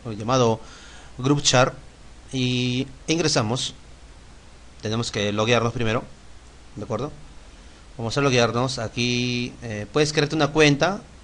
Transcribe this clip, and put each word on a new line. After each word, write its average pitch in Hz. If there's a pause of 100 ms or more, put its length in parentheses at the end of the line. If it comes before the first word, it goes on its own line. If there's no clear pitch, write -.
(180)
llamado 113 (580)
Group 139
Chart 127 (580)
y 127 (200)
ingresamos. 147 (1080)
Tenemos 113
que 104
loguearnos 113
primero, 117 (720)
¿de 151
acuerdo? 113 (840)
Vamos 117
a 143
loguearnos 123
aquí, 123
eh, 104
puedes 151
crearte 147
una 151
cuenta 156 (220)